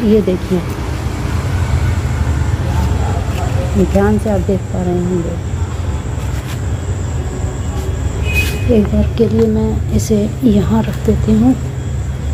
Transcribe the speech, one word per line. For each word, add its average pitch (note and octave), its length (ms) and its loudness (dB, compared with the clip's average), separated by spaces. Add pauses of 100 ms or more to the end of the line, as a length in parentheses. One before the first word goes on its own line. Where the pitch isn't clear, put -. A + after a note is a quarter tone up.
ये G#3+ 180 6
देखिए, F#3 360 0 (3250)
ध्यान G3+ 320 2
से G#3+ 120 0
आप G3 120 2
देख F#3 200 0
पा F#3 200 -4
रहे F3+ 180 0
होंगे। F3 360 -2 (3250)
एक G#3+ 160 6
बार G#3+ 320 0
के A3+ 100 4
लिए A3 200 4
मैं A3 460 0
इसे G#3 280 2 (240)
यहाँ G#3+ 360 4
रख - 240 -4
देती G#3+ 280 2
हूँ A#3 180 6 (800)